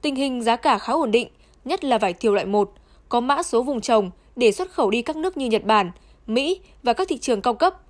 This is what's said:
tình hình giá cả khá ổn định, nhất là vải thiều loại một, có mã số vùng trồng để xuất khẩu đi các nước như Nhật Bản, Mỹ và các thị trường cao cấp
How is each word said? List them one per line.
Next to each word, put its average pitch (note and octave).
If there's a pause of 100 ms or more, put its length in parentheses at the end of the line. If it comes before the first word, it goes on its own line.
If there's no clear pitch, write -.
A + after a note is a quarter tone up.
tình C#4
hình C4
giá A3+
cả A3
khá A3+
ổn B3
định, A3 (360)
nhất D#4
là B3
vải G3+
thiều G3+
loại G3
một, G3+ (360)
có A#3+
mã C#4
số A#3+
vùng B3+
trồng G#3 (260)
để A#3+
xuất F#4
khẩu A#3+
đi A#3
các D#4
nước E4+
như C#4
Nhật A3
Bản, G3+ (360)
Mỹ C#4+ (220)
và A#3+
các F#4
thị C#4+
trường A3
cao A#3+
cấp F4 (160)